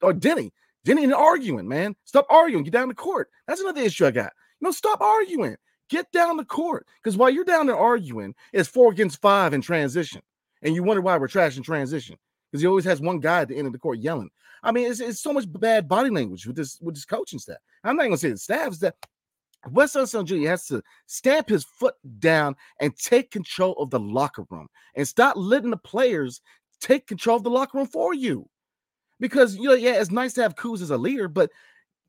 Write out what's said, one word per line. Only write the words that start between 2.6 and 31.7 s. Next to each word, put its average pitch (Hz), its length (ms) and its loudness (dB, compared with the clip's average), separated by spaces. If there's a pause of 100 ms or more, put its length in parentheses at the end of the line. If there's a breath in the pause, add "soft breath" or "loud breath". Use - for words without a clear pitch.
Get 165 100 -4
down 247 140 0
the 254 80 -8
court. - 340 -6 (180)
That's 339 140 -4
another 349 200 -4
issue 175 260 2
I 131 40 2
got. 110 220 -4 (260)
You 302 60 -4
know, 370 60 0
stop 427 300 -2
arguing. 370 540 0 (320)
Get 349 240 -6
down 339 260 2
the 285 80 -8
court. - 420 -6 (160)
'Cause 214 120 -2
while 247 140 6
you're 320 160 0
down 330 220 2
there 233 100 0
arguing, 151 560 0 (200 soft breath)
it's 190 140 2
four 247 240 6
against 185 300 -2
five 196 320 4
in 139 80 0
transition. 151 600 -4 (400)
And 156 100 0
you 175 80 -2
wonder 196 200 2
why 180 160 2
we're 135 100 -2
trash 156 300 0
in 131 60 -10
transition. 143 540 -6 (340)
'Cause 143 100 -6
he 170 60 4
always 185 180 2
has 175 140 0
one 170 200 -4
guy 165 220 2
at 127 80 -4
the 127 60 -10
end 139 120 -4
of 120 60 -8
the 131 60 -14
court 117 200 -4
yelling. 127 320 -6 (340 soft breath)
I 226 60 2
mean, 240 200 -2
it's, 220 80 -8
it's 226 220 -8
so 302 100 -4
much 269 160 -2
bad 202 400 0
body 226 220 0
language 107 380 -4
with 123 80 -10
this, 147 260 -10
with 165 140 -10
this 139 100 -16
coaching - 340 -8
staff. - 200 -16 (240)
I'm 240 120 -2
not 320 80 0
gonna 196 140 0
say 143 140 -2
the 101 60 -6
staff, 277 360 -4
is 156 60 -14
that 180 160 -2 (760)
Wes 277 220 2
Unseld 233 320 -2
Junior 156 240 -2
has 180 180 -4
to 120 140 -4 (240 soft breath)
stamp 285 440 0
his 180 140 2
foot - 320 -2 (240)
down 151 360 2 (260 soft breath)
and 147 160 -2
take - 340 0
control 185 420 -2
of 135 180 -6
the 127 80 0
locker 110 500 -4
room 80 180 -16 (280 soft breath)
and 139 120 -2
stop 262 300 2
letting 233 320 0
the 220 80 -2
players 185 640 -2 (400 soft breath)
take - 260 0
control 226 300 0
of 208 60 -6
the 240 60 -4
locker 262 280 -2
room 277 100 -2
for 339 260 -2
you. 233 360 -4 (680)
Because, 247 360 2
you 240 140 -2
know, 262 60 8
yeah, 240 260 2
it's 175 100 -4
nice 247 220 -2
to 254 80 -4
have 202 140 0
Kuz 226 260 -8
as 165 80 -8
a 139 80 0
leader, 202 300 -4
but 160 240 2 (580 soft breath)